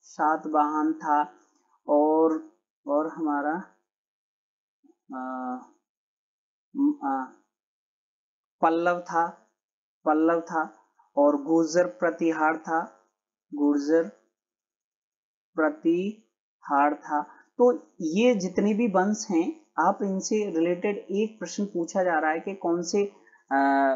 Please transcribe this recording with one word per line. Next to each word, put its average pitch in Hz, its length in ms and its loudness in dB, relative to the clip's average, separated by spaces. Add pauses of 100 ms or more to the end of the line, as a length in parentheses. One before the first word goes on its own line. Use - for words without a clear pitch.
सातवाहन 156 920 0
था, 147 420 0 (540)
और, 156 640 2 (340)
और 147 220 0
हमारा, 147 460 -4 (1600)
आ, 131 60 -10 (1600)
म-, 143 280 0
आ, 135 200 -4 (1400)
पल्लव 170 380 2
था, 170 280 -2 (760)
पल्लव 160 360 2
था, 160 340 -4 (420)
और 143 260 4
गुर्जर 165 440 2
प्रतिहार 160 720 0
था, - 520 -6 (460)
गुर्जर 147 540 2 (1500)
प्रतिहार 156 1400 -2
था। 151 280 -4 (360)
तो 240 420 2
ये 202 340 2
जितने 196 400 0
भी 233 140 0
वंश 190 420 0
हैं, 180 360 -2 (120)
आप 175 240 2
इनसे 202 480 -2
related 175 460 -2
एक 208 420 -4
प्रश्न 185 260 -6
पूछा 180 380 -4
जा 170 160 2
रहा 156 120 0
है 165 100 -2
कि 190 140 -10
कौन 175 280 -2
से, 202 300 -2 (400)
आ, 135 40 2 (400)